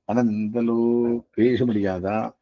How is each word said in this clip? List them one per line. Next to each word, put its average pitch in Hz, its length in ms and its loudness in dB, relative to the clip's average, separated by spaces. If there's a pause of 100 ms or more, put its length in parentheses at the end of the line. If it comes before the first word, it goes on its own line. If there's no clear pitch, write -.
அனந்தலோ, 117 1120 0 (120)
பேச 123 340 2
முடியாதா? 101 760 -2